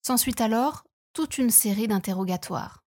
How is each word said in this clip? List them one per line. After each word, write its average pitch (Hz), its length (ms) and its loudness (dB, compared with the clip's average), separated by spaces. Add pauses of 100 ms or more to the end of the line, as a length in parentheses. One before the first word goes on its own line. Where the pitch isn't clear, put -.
S'ensuit 254 320 0
alors 233 480 0 (280)
toute 311 260 -4
une 247 100 2
série 214 380 2
d'interrogatoires. 185 1000 -4